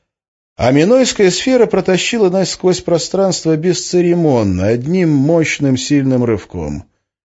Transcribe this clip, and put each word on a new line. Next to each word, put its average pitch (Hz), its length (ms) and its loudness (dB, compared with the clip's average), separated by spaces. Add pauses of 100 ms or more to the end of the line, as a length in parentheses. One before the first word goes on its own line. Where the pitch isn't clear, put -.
(560)
А 120 160 0
минойская 202 600 2
сфера 247 340 0
протащила 190 640 0
нас 185 220 -2
сквозь 180 300 -2
пространство 170 760 -2
бесцеремонно, 156 1080 0
одним 156 420 0
мощным 143 680 0
сильным 131 460 0
рывком. 87 600 -6 (520)